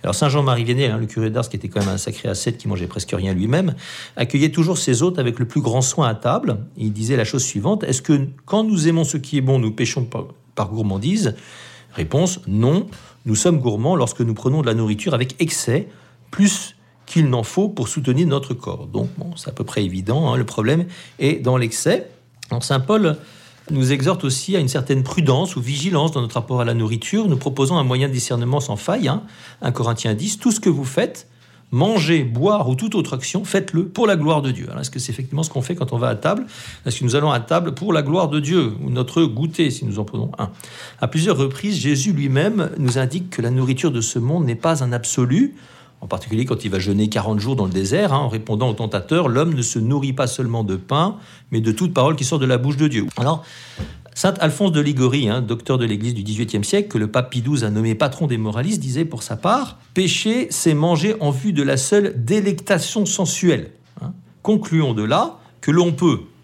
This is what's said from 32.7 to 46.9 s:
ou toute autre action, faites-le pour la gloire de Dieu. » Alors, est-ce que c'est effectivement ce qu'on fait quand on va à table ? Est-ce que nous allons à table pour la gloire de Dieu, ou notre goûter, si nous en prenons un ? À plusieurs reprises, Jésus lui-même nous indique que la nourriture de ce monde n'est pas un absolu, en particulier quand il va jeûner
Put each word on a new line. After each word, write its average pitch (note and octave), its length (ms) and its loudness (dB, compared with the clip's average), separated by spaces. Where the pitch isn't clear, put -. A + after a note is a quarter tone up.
ou C3 60 2
toute A3 180 -4
autre E3 200 0
action, - 300 -4
faites-le F#3 440 0
pour A3+ 180 0
la G3 100 4
gloire D#3 240 2
de C3 120 -2
Dieu. » - 180 -6
Alors, - 100 -8
est-ce C3+ 100 -6
que B2+ 100 -8
c'est B2 120 -6
effectivement C3+ 300 -4
ce - 80 -4
qu'on C3 100 -4
fait F3 140 -4
quand - 180 -4
on A#2+ 60 -2
va B2 100 0
à A2+ 60 0
table ? G#3 320 -2
Est-ce B2+ 140 -4
que C3 40 -2
nous A#2+ 120 2
allons D3 160 4
à A#2+ 80 2
table D#3+ 340 0
pour F3+ 180 -2
la D#3 100 4
gloire D#3+ 260 2
de D3 120 0
Dieu, C#3 320 2
ou C3+ 60 -4
notre B2+ 360 2
goûter, D3+ 460 0
si - 140 -6
nous G#2 140 -4
en G#2 60 -2
prenons G2+ 340 -4
un ? G2+ 120 -4
À B2+ 80 0
plusieurs D#3+ 280 2
reprises, C#3 400 -2
Jésus C#3+ 360 0
lui-même D3+ 680 2
nous B2+ 180 0
indique C#3 320 -2
que - 140 -6
la A#2 80 0
nourriture C3 400 2
de A#2+ 100 -2
ce A#2 180 -2
monde C#3+ 280 2
n'est A#2 80 0
pas D#3 280 0
un B2 100 0
absolu, B2 640 2
en - 80 -14
particulier A2 380 -2
quand B2 180 -4
il G2+ 80 -4
va F#2+ 80 0
jeûner G2+ 280 2